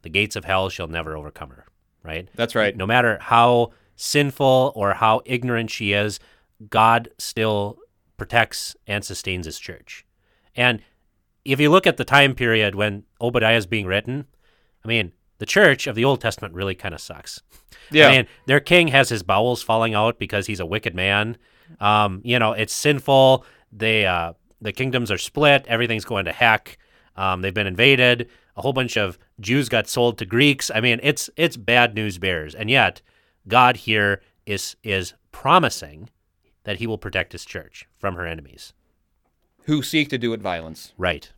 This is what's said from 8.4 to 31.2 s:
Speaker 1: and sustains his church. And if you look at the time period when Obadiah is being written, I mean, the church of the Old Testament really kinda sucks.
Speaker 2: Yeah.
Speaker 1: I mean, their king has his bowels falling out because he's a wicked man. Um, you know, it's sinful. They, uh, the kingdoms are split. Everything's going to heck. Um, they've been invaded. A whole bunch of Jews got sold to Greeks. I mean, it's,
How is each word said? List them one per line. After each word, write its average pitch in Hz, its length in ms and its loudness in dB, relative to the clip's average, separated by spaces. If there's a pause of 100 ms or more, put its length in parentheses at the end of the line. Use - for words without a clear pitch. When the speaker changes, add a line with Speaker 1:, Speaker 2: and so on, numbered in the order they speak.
Speaker 1:
and 101 200 -4
sustains 90 400 -8
his 78 140 -14
church. - 460 -20 (500)
And 123 260 0 (640)
if 135 140 -2
you 147 100 4
look 190 180 6
at 170 100 0
the 123 80 -4
time 139 300 6
period 110 400 0
when 104 280 -2 (180)
Obadiah 117 360 2
is 104 80 -2
being 101 200 -4
written, 120 400 -4 (580)
I 110 40 -14
mean, 110 260 -2 (260)
the 107 60 -8
church 185 420 2
of 107 80 -8
the 113 100 0
Old 135 140 2
Testament 101 340 -6
really 95 220 -6
kinda 85 240 -12
sucks. - 420 -18 (500)
Speaker 2:
Yeah. 147 160 8
Speaker 1:
I 123 100 8
mean, 123 100 2 (200)
their 135 120 4
king 170 300 4
has 135 200 4
his 107 140 -6
bowels 110 400 0
falling 113 300 0
out 107 260 0
because 101 280 -6
he's 101 120 -8
a 90 60 -6
wicked 92 300 -6
man. 101 420 -2 (420)
Um, 104 440 0
you 120 160 0
know, 110 140 0
it's 107 200 -6
sinful. 135 720 4 (260)
They, 110 340 0
uh, 85 280 -2 (280)
the 107 120 -8
kingdoms 123 380 -4
are 95 60 -2
split. 143 500 2
Everything's 113 380 -2
going 98 200 -4
to 82 80 -6
heck. - 440 0 (380)
Um, 95 260 -4
they've 95 120 -4
been 101 140 -2
invaded. 123 640 2 (260)
A - 60 -14
whole 135 120 -2
bunch 123 240 -4
of 98 200 -2 (220)
Jews 117 300 -2
got 113 180 -2
sold 120 300 0
to 113 80 -10
Greeks. 131 480 2
I 110 80 0
mean, 120 220 2
it's, - 340 -2